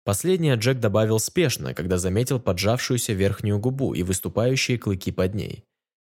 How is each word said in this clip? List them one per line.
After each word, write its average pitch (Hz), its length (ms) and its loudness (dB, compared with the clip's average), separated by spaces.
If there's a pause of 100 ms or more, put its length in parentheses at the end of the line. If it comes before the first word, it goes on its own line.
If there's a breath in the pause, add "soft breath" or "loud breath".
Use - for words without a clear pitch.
Последнее 156 500 2
Джек 123 240 2
добавил 110 400 4
спешно, 107 540 0
когда 87 240 0
заметил 107 420 0
поджавшуюся 113 720 0
верхнюю 101 460 0
губу 131 340 -2
и 85 80 -2
выступающие 113 760 0
клыки 95 340 -4
под 92 240 -2
ней. - 300 -8 (540)